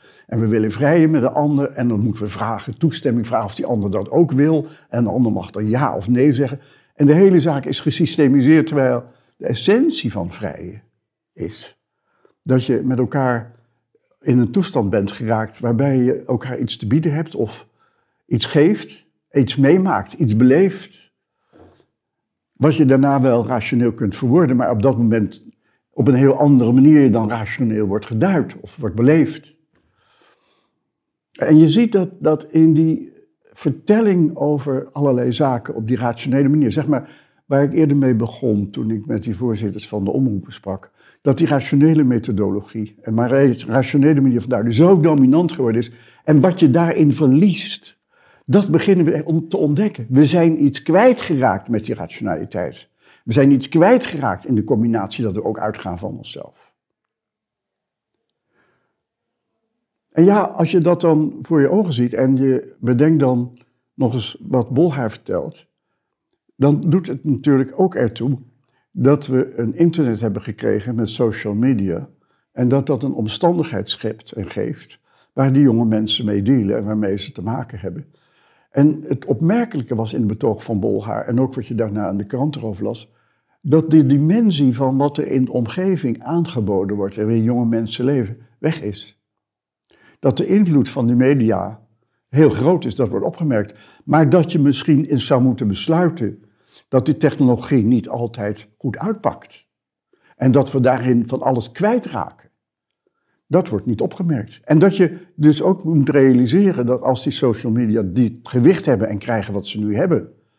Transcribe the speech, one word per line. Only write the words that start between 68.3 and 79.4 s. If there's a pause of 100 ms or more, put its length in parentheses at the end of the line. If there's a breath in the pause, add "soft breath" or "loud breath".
dat
we
een
internet
hebben
gekregen
met
social
media (420)
en
dat
dat
een
omstandigheid
schept
en
geeft (340)
waar
die
jonge
mensen
mee
dealen
en
waarmee
ze
te
maken
hebben. (720)
En
het
opmerkelijke